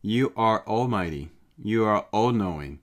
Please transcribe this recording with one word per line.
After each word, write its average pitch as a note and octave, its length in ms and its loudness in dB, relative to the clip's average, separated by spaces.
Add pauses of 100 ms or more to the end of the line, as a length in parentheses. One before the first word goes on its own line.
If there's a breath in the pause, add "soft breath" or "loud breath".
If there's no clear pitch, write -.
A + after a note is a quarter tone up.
you A#2+ 320 0
are A2+ 300 2
almighty, F#2+ 640 -2 (340)
you A2 200 2
are G#2+ 280 2
all-knowing F#2+ 720 0